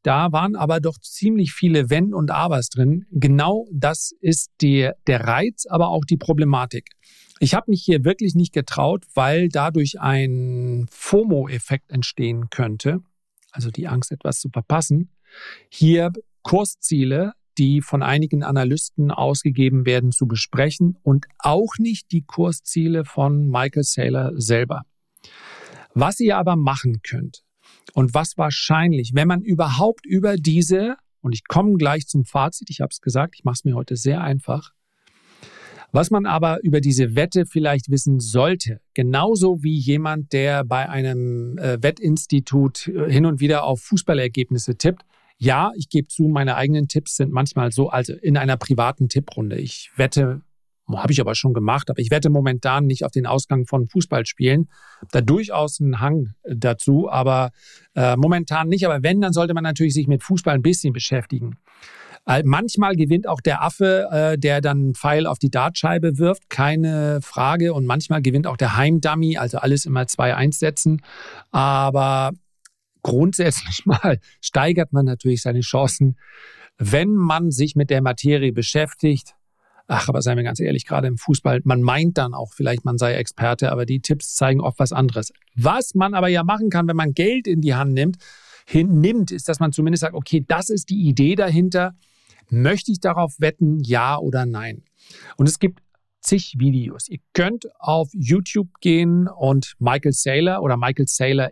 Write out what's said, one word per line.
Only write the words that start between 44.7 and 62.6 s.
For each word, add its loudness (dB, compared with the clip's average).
tippt. -2
Ja, 2
ich -10
gebe 0
zu, 0
meine 0
eigenen 0
Tipps -4
sind -2
manchmal 0
so, 0
also -4
in 0
einer 0
privaten 0
Tipprunde. -6
Ich -12
wette, 0
habe -2
ich 2
aber 0
schon 0
gemacht, -2
aber -4
ich -2
wette 2
momentan 0
nicht -2
auf -4
den -2
Ausgang -2
von -2
Fußballspielen. 0
Da 0
durchaus 0
einen 0
Hang -2
dazu, 0
aber, 0
äh, 2
momentan 0
nicht. 0
Aber 0
wenn, 2
dann 0
sollte 0
man -2
natürlich 0
sich 0
mit 2
Fußball 0
ein 0
bisschen 2
beschäftigen. -6
Äh, 2
manchmal 2